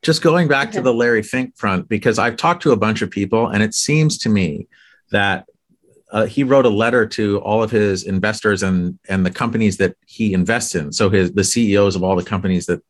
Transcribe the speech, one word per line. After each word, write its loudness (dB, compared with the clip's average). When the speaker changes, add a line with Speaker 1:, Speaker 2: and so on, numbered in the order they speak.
Speaker 1:
Just 0
going 4
back 0
to -4
Speaker 2:
Okay. -4
Speaker 1:
the 4
Larry 2
Fink -6
front, -2
because 0
I've 0
talked 0
to 4
a 4
bunch -2
of -4
people, 0
and 0
it -2
seems 0
to -4
me 0
that, 0
uh, 0
he -2
wrote 4
a 6
letter 2
to -2
all 0
of -2
his 0
investors -2
and, -2
and 0
the 0
companies -2
that 0
he -4
invests -2
in. -4
So 0
his, 2
the 0
C 0
E 4
Os 2
of -2
all 0
the -2
companies -2
that -4